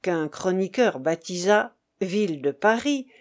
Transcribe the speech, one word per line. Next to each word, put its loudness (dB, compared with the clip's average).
qu'un -2
chroniqueur 0
baptisa 0
ville -2
de 0
Paris, 0